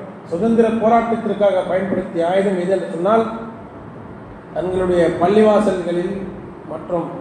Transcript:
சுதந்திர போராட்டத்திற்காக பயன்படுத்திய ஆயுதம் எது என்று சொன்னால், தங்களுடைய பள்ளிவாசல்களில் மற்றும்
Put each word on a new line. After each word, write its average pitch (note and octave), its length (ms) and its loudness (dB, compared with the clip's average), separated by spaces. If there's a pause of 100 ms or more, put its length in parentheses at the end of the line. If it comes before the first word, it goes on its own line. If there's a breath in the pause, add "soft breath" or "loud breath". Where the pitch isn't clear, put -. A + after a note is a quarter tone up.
(320)
சுதந்திர A3 360 2
போராட்டத்திற்காக G#3+ 1000 2
பயன்படுத்திய F#3 580 -2
ஆயுதம் F#3+ 360 2
எது F#3+ 120 0
என்று F3 180 -2
சொன்னால், G#3 300 2 (1300)
தங்களுடைய F3+ 480 2 (200)
பள்ளிவாசல்களில் F#3+ 920 4 (580)
மற்றும் E3+ 360 -4 (120)